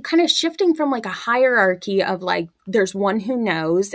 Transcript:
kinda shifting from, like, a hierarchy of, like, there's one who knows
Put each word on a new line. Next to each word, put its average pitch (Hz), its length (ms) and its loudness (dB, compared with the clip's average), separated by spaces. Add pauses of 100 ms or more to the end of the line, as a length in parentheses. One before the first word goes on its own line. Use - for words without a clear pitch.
kinda 330 220 2
shifting 330 480 0
from, 302 160 -2
like, 240 160 -4
a 190 40 -6
hierarchy 202 920 2
of, 185 200 -4
like, 175 260 -2 (180)
there's 190 260 0
one 196 280 0
who 240 160 -2
knows 180 580 0